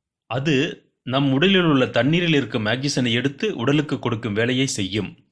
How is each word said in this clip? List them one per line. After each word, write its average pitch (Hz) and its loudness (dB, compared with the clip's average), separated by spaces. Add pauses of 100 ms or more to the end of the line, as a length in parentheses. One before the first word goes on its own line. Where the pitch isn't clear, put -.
(300)
அது 135 0 (480)
நம் 135 0
உடலில் 175 4
உள்ள 131 4
தண்ணீரில் 156 2
இருக்கும் 123 0
ஆக்சிஜனை 127 -2
எடுத்து 143 -2
உடலுக்கு 143 0
கொடுக்கும் 113 -4
வேலையை 127 0
செய்யும். 95 -4 (200)